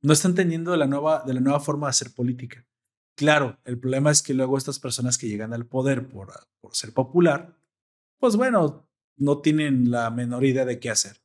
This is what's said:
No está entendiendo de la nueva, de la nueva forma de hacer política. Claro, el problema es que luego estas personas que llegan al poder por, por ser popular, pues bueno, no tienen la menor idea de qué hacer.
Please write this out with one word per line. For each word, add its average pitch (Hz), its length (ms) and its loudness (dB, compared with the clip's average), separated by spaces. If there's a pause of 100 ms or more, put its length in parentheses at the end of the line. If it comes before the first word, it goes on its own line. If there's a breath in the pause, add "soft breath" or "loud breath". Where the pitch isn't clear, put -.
No 147 120 4
está 151 140 4
entendiendo 175 440 0
de 175 60 2
la 147 100 2
nueva, 143 380 0
de 131 80 -4
la 127 80 -2
nueva 139 180 2
forma 147 280 -4
de 135 40 -2
hacer 127 220 -4
política. 123 520 -8 (500)
Claro, 143 480 2
el 123 140 -8
problema 131 340 0
es 147 100 4
que 143 120 -6
luego 131 240 0
estas 135 220 -6
personas 123 380 -4
que 117 100 -6
llegan 110 260 -6
al 117 120 -8
poder 131 440 -2
por, 95 240 -18 (260)
por - 160 -16
ser 113 180 -8
popular, 143 640 2 (600)
pues 233 160 2
bueno, 220 540 0 (260)
no 143 240 2
tienen 147 520 2
la 120 180 -2
menor 123 340 -4
idea 131 220 2
de 120 140 -6
qué 120 100 -6
hacer. - 360 -4